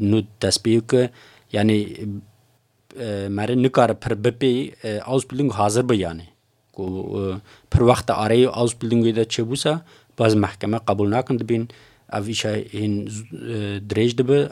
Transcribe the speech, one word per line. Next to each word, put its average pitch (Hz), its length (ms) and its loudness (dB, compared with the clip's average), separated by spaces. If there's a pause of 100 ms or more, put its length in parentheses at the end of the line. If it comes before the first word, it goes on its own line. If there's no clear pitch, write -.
(120)
nû 107 140 2 (160)
dest - 240 -2
pê 113 100 4
bike, 120 340 2 (440)
yani, 104 540 0 (920)
e, 101 300 -6
mere 107 280 -2
nikare 123 360 4
pir - 180 -6
bipê, 120 640 -2 (100)
e, 104 180 -6
Ausbildung 127 500 -2
hazir 107 380 2
bi 117 80 4
yani. 85 300 -6 (460)
Ku, 98 100 -10 (340)
e, 101 40 -2 (500)
pir - 80 4
wexta 120 340 4
areyê 113 340 4
Ausbildung 117 580 0
wê 113 100 2
de 113 80 2
çêbûsa, 135 560 -2 (400)
baz 110 160 4
mehkeme 104 420 0
qebûl 104 320 0
nakin 123 300 -2
dibin, 117 300 -2 (440)
ev 104 140 -6
îşa 107 280 -4
hên, 104 500 -4
e, 107 760 -8 (100)
dirêj 113 280 2
dibe, 139 340 2